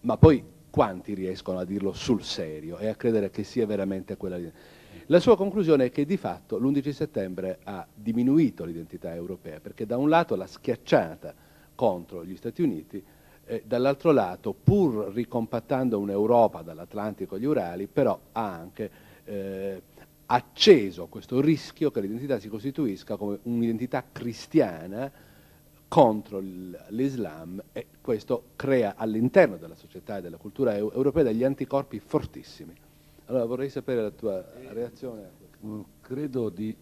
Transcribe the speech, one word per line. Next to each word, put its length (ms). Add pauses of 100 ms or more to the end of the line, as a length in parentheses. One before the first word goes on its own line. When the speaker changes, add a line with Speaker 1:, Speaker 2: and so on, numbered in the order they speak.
Speaker 1:
ma 160
poi 260 (260)
quanti 460
riescono 420
a 80
dirlo 280
sul 280
serio 560
e 120
a 60
credere 360
che 120
sia 220
veramente 520
quella 200
lì? 140 (560)
La 120
sua 160
conclusione 500
è 40
che 160
di 120
fatto 400
l'undici 360
settembre 680
ha 280
diminuito 720
l'identità 500
europea, 440
perché 280
da 100
un 120
lato 260
l'ha 120
schiacciata 880 (400)
contro 500
gli 120
Stati 260
Uniti, 420 (480)
E 140
dall'altro 460
lato, 420
pur 580
ricompattando 840
un'Europa 640
dall'Atlantico 720
agli 120
Urali, 420
però 320 (140)
ha 200
anche, 380 (320)
eh, 580 (460)
acceso 800
questo 340
rischio 480
che 100
l'identità 380
si 100
costituisca 680
come 260
un'identità 680
cristiana 1000 (760)
contro 520
l-, 380 (120)
l'Islam, 680 (120)
e 160 (140)
questo 540
crea 400
all'interno 600
della 160
società 440
e 40
della 160
cultura 400
eu-, 160
europea 300
degli 200
anticorpi 560
fortissimi. 760 (500)
Allora 200
vorrei 260
sapere 320
la 80
tua 340 (140)
Speaker 2:
Eh, 140
Speaker 1:
reazione 500
a 120
questo. 300
Speaker 2:
mm, 160 (200)
credo 480
di 320